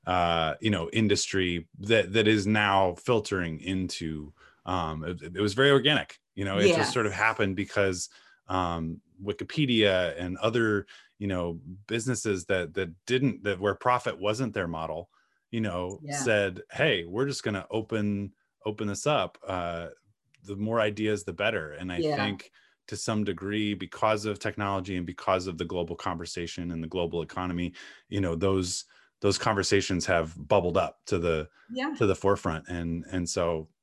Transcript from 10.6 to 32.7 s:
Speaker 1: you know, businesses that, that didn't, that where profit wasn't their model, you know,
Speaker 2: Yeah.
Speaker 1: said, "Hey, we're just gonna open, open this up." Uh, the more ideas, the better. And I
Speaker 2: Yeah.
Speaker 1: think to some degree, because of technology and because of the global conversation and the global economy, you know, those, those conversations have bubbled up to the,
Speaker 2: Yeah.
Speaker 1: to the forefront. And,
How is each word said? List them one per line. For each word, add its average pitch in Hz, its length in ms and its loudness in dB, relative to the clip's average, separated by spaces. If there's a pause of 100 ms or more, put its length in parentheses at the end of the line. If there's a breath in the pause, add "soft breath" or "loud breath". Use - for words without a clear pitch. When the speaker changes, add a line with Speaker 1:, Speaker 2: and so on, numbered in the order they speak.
Speaker 1:
you 104 80 -6
know, 87 340 -2 (280)
businesses 110 580 0
that, 87 280 0
that 95 160 -2 (140)
didn't, 127 400 2
that 95 160 0
where 98 140 2
profit 120 440 0
wasn't 107 360 -2
their 90 140 -2
model, 80 420 -6 (400)
you 113 120 -2
know, 90 400 -4
Speaker 2:
Yeah. 143 160 -8
Speaker 1:
said, 104 420 2 (100)
"Hey, 113 360 0
we're 107 180 -2
just 139 180 -4
gonna 101 280 -4
open, 104 640 -2 (320)
open 107 200 -4
this 101 200 -4
up." 113 400 0
Uh, 85 420 -4 (560)
the 101 120 -8
more 110 220 -2
ideas, 107 460 0
the 92 80 -6
better. 90 400 -2
And 90 180 -8
I 87 60 -4
Speaker 2:
Yeah. 151 200 0
Speaker 1:
think 101 360 -4 (360 soft breath)
to 104 100 -8
some 107 260 -2
degree, 101 480 -2
because 104 540 0
of 101 120 -2
technology 98 580 -2
and 87 100 -2
because 92 400 0
of 90 100 -6
the 87 80 -4
global 85 320 -4
conversation 87 760 -6
and 82 120 -6
the 82 40 -6
global 85 360 -2
economy, 87 500 -4 (380 loud breath)
you 101 100 -2
know, 85 140 0
those, 92 500 0 (360 soft breath)
those 101 180 2
conversations 98 680 2
have 82 300 2 (140)
bubbled 90 280 4
up 85 300 0
to 95 120 0
the, 80 300 0 (240 soft breath)
Speaker 2:
Yeah. 269 220 -4
Speaker 1:
to 123 100 2
the 95 100 4
forefront. 92 540 0
And, 85 420 -4